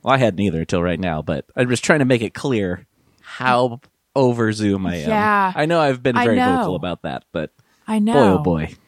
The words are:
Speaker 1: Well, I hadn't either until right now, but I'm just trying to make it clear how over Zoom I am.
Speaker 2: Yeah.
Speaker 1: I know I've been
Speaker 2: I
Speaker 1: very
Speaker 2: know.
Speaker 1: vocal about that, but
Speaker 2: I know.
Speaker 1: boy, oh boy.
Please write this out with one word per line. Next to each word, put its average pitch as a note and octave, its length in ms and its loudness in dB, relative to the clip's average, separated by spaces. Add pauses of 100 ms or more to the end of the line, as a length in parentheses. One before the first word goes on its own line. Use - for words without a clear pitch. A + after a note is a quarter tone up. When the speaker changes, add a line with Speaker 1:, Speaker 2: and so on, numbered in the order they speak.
Speaker 1:
Well, B2 100 2
I C3+ 40 2
hadn't G#2+ 240 0
either E2+ 180 0
until E2+ 240 -2
right F2 160 -2
now, E2 220 -4
but D2 240 -6 (100)
I'm B2 140 -2
just B2 160 -2
trying D#3+ 140 2
to C3+ 60 -2
make B2+ 160 2
it G2+ 120 -6
clear G2+ 520 -4 (360)
how B2+ 580 0 (360)
over A#2+ 360 2
Zoom G2+ 340 0
I F2 120 -4
am. D#2+ 120 -4
Speaker 2:
Yeah. G#3 460 0
Speaker 1:
I D3+ 100 0
know E3 140 2
I've C3 240 0
been C3 140 0
Speaker 2:
I B3 80 2
Speaker 1:
very A#3 100 2
Speaker 2:
know. B3+ 220 2
Speaker 1:
vocal G#3 180 -2
about - 280 -6
that, C2 280 -8
but D#2 200 -6 (360)
Speaker 2:
I A3 120 -2
know. G#3+ 140 0 (260)
Speaker 1:
boy, - 0 -
oh D#2+ 280 0
boy. - 80 -16 (120)